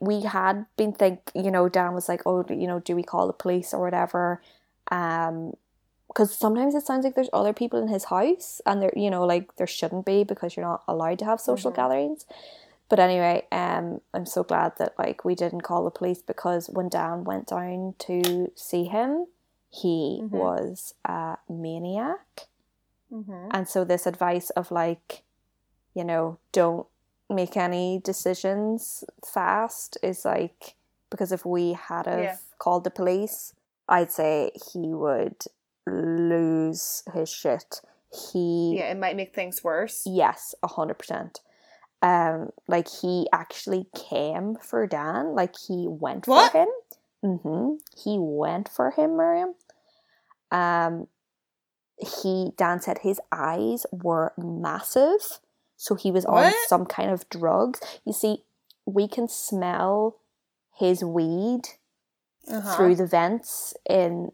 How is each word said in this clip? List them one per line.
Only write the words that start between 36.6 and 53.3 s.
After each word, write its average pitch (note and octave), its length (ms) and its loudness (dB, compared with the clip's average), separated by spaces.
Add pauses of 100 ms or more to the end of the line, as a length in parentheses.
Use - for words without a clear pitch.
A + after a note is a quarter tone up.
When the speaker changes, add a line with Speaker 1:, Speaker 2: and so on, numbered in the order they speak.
Speaker 1:
his D#3+ 160 -2
shit. - 520 -4 (320)
He E3+ 640 0
Speaker 2:
Yeah, E3+ 140 -2
it F#3+ 60 -4
might F#3 200 -2
make F#3+ 180 -8
things F3+ 280 -6
worse. F3 420 -2
Speaker 1:
Yes, - 580 0
a F3 40 -4
hundred D#3 320 -4
percent. - 420 -10 (600)
Um, E3 500 4 (160)
like, E3+ 200 2
he F3+ 460 -2
actually F#3 640 -4
came D#3+ 600 -4
for - 280 -2
Dan. F#3 480 -4
Like, F3+ 240 0
he F3 300 -4
went D#3 400 -6
Speaker 2:
What? F4 240 8
Speaker 1:
for D#4+ 80 4
him. F4+ 80 6 (580)
Mm-hmm. F#3 500 -2 (220)
He G#3 220 -4
went D#3 500 -2
for B3+ 220 2
him, D#4+ 260 0
Miriam. E4+ 380 0 (960)
Um, E3+ 560 0 (920)
he, F#3 600 -2
Dan F3 240 2
said - 180 -4
his G3 200 0 (120)